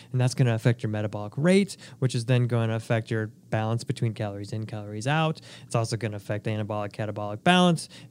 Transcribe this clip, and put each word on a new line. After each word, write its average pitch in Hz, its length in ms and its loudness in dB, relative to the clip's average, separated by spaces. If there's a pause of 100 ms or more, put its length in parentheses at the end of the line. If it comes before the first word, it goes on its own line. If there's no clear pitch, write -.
(120)
and 127 100 0
that's 123 140 2
gonna 120 180 4
affect 113 300 2
your 110 80 0
metabolic 104 440 -4
rate, 185 420 2 (220)
which 127 160 0
is 117 100 -2
then 123 220 4
gonna 113 280 0
affect 113 340 -2
your 110 220 -2 (180)
balance 113 340 0
between 117 300 -2
calories 104 400 -6
in, 110 140 -6
calories 107 400 -8
out. 160 340 0 (240)
It's - 100 -16
also 113 220 0
gonna 104 200 -4
affect 104 280 -6
anabolic, 107 460 -4
catabolic 104 520 -6
balance. 180 460 4 (220)